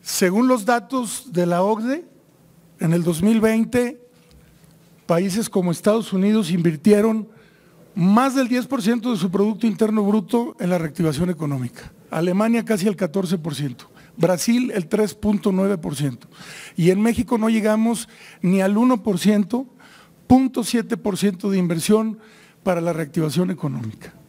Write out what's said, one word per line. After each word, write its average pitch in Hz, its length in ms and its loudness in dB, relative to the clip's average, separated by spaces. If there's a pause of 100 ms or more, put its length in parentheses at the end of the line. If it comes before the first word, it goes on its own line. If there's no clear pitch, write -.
Según 208 460 0
los 240 160 0
datos 240 640 -4
de 175 160 0
la 175 160 0
ocde, 226 420 -2 (760)
en 165 120 0
el 170 120 0
dos 165 180 -2
mil 220 180 4
veinte, 226 640 0 (1000)
países 185 420 0
como 180 220 0
Estados 208 420 0
Unidos 196 380 2
invirtieron 208 760 2 (680)
más 220 400 4
del 262 140 2
diez 247 180 -2
por 254 160 -4
ciento 233 300 0
de 208 40 0
su 170 140 -2
Producto 202 380 0
Interno 214 340 0
Bruto 220 560 0
en 180 120 -2
la 180 80 2
reactivación 160 520 -2
económica. 143 600 -6 (180)
Alemania 208 540 0
casi 214 240 0
el 180 80 -2
catorce 185 400 -2
por 156 180 -8
ciento, 131 360 -8 (260)
Brasil 233 580 0
el 180 140 -4
tres 214 260 0
punto 208 380 0
nueve 196 240 0
por 151 180 -8
ciento. 131 320 -4 (480)
Y 180 160 4
en 196 120 2
México 233 340 0
no 220 140 0
llegamos 220 580 0 (320)
ni 190 220 2
al 202 160 2
uno 247 240 2
por 190 160 -2
ciento, 208 480 0 (600)
punto 262 380 4
siete 220 320 -2
por 185 220 -4
ciento 196 320 -2
de 196 80 2
inversión 214 600 0 (440)
para 175 180 0
la 170 140 -2
reactivación 160 560 -2
económica. 135 640 -8 (140)